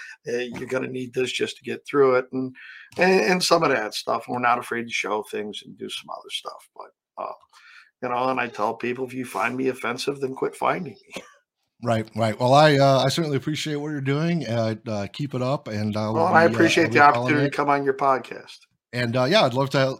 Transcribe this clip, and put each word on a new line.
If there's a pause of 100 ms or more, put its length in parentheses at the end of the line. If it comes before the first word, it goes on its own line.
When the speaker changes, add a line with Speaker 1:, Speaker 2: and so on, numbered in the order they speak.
(280)
Speaker 1:
Uh,
you're
gonna
need
this
just
to
get
through
it,"
and, (440)
and,
and
some
of
that
stuff.
We're
not
afraid
to
show
things
and
do
some
other
stuff,
but, (260)
uh, (680)
you
know,
and
I
tell
people,
"If
you
find
me
offensive,
then
quit
finding (100)
me."
<laughs> (520)
Speaker 2:
Right,
right.
Well,
I,
uh,
I
certainly
appreciate
what
you're
doing,
and,
uh,
keep
it
up,
and
I
will
Speaker 1:
Well,
and
I
Speaker 2:
be,
uh,
Speaker 1:
appreciate
Speaker 2:
I'll
Speaker 1:
the
Speaker 2:
be
following
Speaker 1:
opportunity
Speaker 2:
it.
Speaker 1:
to
come
on
your
podcast. (340)
Speaker 2:
And,
uh,
yeah,
I'd
love
to